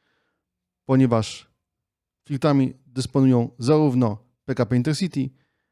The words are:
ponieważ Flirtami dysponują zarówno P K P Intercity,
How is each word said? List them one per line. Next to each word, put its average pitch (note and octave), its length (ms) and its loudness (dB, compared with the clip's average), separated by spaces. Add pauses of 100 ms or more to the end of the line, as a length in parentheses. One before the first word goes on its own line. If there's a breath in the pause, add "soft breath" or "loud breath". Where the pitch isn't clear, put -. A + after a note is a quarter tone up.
(840)
ponieważ B2 640 0 (800)
Flirtami C#3 480 0 (120)
dysponują C3 640 0 (100)
zarówno B2+ 580 0 (280)
P C3 100 -6
K A#2+ 100 -2
P A2+ 100 -2
Intercity, C#3 540 -2 (420)